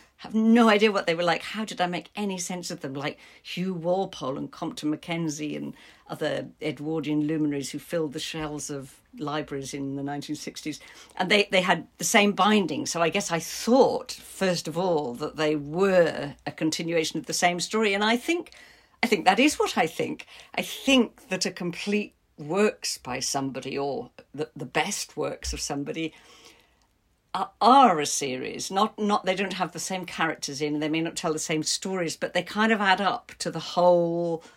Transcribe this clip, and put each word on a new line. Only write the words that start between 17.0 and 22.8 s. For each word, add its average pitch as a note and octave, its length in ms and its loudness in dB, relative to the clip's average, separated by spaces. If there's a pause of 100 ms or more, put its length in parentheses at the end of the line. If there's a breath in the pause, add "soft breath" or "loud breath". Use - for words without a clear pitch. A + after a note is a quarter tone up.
of - 80 -10
the E3 60 -6
same F3 280 2
story. A3 340 0
And G3+ 100 2
I A3+ 120 4
think, E4+ 360 -2 (500 soft breath)
I A#3 40 0
think E3+ 180 2
that F#3+ 140 6
is D4 200 4
what - 200 0
I F3 80 4
think. - 400 -6 (280 loud breath)
I - 80 -2
think - 640 2
that F#3+ 180 -2
a F3+ 40 -2
complete F#3 640 -4 (240)
works F#3+ 600 0